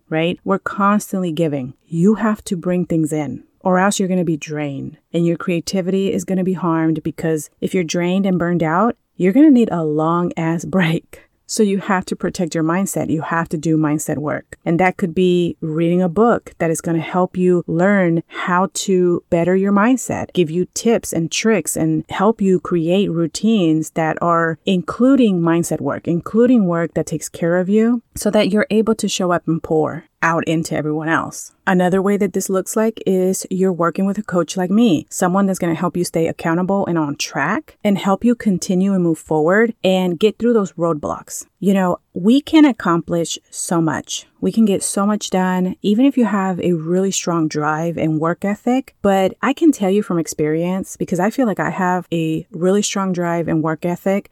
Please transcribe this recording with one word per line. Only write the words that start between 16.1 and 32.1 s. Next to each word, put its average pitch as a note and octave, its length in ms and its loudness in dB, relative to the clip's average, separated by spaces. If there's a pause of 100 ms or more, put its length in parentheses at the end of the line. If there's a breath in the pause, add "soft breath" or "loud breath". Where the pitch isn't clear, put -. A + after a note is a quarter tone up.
that E3 120 0
is D#3+ 120 -2
gonna E3 180 -2
help F3+ 380 -2
you F3+ 300 2
learn E3+ 600 2
how F#3 460 -2
to F3+ 560 0
better F3 260 2
your G3 160 0
mindset, A3 640 0
give D#3+ 180 2
you F3 220 -2
tips - 400 -2
and E3 180 -2
tricks, - 460 0
and D#3+ 320 0
help G#3+ 320 0
you F#3+ 180 4
create F3 500 0
routines E3 800 0
that D#3+ 300 -2
are E3 440 0
including G#3+ 760 2
mindset E3+ 400 0
work, C3 260 -4
including A3 600 2
work E3+ 300 -2
that D#3 100 0
takes - 240 -8
care E3+ 260 -2
of F3+ 140 0
you, A3+ 340 2 (100)
so - 160 -4
that G3+ 220 2
you're G#3+ 180 0
able A3 260 2
to G#3+ 120 -4
show F#3 240 -2
up E3+ 160 -2
and D#3+ 160 -2
pour D3+ 400 -2 (200)
out E3 240 0
into D#3+ 280 -2
everyone D3+ 320 -4
else. - 460 -4 (140)
Another F#3 340 2
way G3+ 160 0